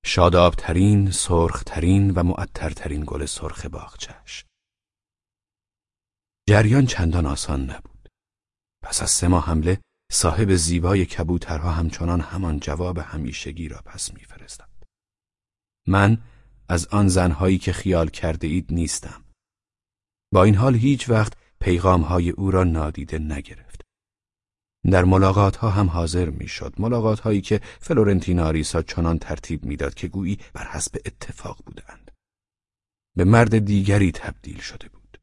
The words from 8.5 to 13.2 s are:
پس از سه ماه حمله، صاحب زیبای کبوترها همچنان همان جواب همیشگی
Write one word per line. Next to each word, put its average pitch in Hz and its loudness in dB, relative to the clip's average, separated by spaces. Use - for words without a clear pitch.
پس - -6
از - -4
سه - 0
ماه 87 2
حمله، 82 0
صاحب 92 2
زیبای 85 0
کبوترها 82 -4
همچنان 85 -2
همان 85 -6
جواب 85 -6
همیشگی 76 -10